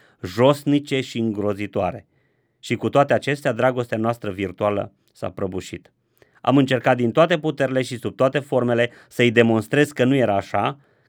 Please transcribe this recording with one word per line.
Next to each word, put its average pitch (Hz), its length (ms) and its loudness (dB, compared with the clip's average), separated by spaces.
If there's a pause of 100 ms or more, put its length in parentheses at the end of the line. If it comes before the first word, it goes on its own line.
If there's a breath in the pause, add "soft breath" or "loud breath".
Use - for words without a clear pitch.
(220 soft breath)
josnice 139 800 2
și 127 180 -8
îngrozitoare. 104 880 -4 (520)
Și - 160 -6
cu 113 140 -4
toate 139 240 2
acestea, 135 400 -2
dragostea 120 460 -2
noastră 110 320 -4
virtuală 101 640 -4 (200)
s-a - 180 -10
prăbușit. 92 640 -10 (480 soft breath)
Am 127 160 2
încercat 131 400 2
din 120 140 0
toate 165 280 2
puterile 135 440 -2
și 123 160 -10
sub - 180 -8
toate 135 220 0
formele 120 520 0 (180 loud breath)
să-i 123 220 2
demonstrez 117 600 2
că 127 140 -2
nu 131 100 2
era 107 220 2
așa, 104 420 -4 (300 soft breath)